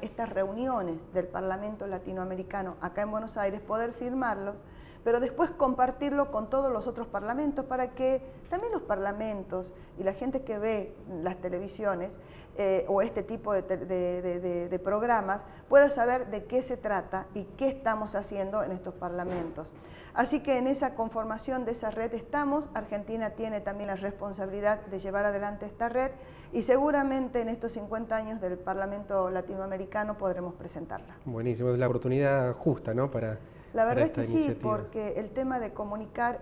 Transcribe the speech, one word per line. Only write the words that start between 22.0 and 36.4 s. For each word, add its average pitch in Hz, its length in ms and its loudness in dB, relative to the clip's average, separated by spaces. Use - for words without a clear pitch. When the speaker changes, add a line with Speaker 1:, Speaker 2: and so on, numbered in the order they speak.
Speaker 1:
estamos. 294 640 0
Argentina 214 560 -2
tiene 220 280 -4
también 202 280 -4
la 196 80 -2
responsabilidad 202 920 -2
de 190 140 -4
llevar 196 260 0
adelante 208 400 0
esta 226 240 -2
red 254 220 2
y 233 80 2
seguramente 269 800 4
en 226 80 -2
estos 233 220 -4
cincuenta 226 440 -4
años 220 240 -2
del 185 200 -2
Parlamento 196 720 0
Latinoamericano 190 840 -2
podremos 180 360 0
presentarla. - 720 -10
Speaker 2:
Buenísimo, 120 460 2
es 123 80 4
la 127 80 4
oportunidad 131 680 4
justa, 120 400 2
¿no? 131 160 2
Para, 110 300 -2
Speaker 1:
La 233 80 4
Speaker 2:
para 220 40 8
Speaker 1:
verdad 247 180 6
es 320 60 4
Speaker 2:
esta - 120 -2
Speaker 1:
que 226 60 2
sí, - 80 0
Speaker 2:
iniciativa. 247 360 2
Speaker 1:
porque 214 460 -2
el 208 140 -4
tema 262 280 0
de 220 140 -4
comunicar 214 680 -2